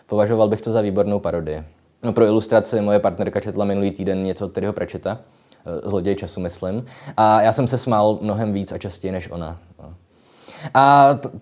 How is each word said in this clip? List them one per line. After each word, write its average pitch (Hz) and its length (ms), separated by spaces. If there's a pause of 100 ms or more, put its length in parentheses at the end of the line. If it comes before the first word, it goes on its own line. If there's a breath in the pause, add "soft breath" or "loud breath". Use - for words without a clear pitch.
považoval 107 400
bych 104 140
to 113 100
za 110 100
výbornou 101 380
parodii. 78 440 (400)
No, 113 100
pro 117 120
ilustraci, 107 560
moje 101 180
partnerka 98 400
četla 101 260
minulý 98 260
týden 95 320
něco 95 220
od 90 60
Terryho 101 220
Pratchetta, - 460 (460 soft breath)
eh, 85 240
Zloděj 98 260
času, 98 240
myslím, 92 460 (320 loud breath)
a 107 240
já 110 120
jsem 131 140
se 127 100
smál 107 440
mnohem 107 320
víc 98 180
a 85 60
častěji 92 340
než 90 200
ona. 85 260 (260)
No. 78 100 (800 loud breath)
A 139 400
to, 135 160 (120)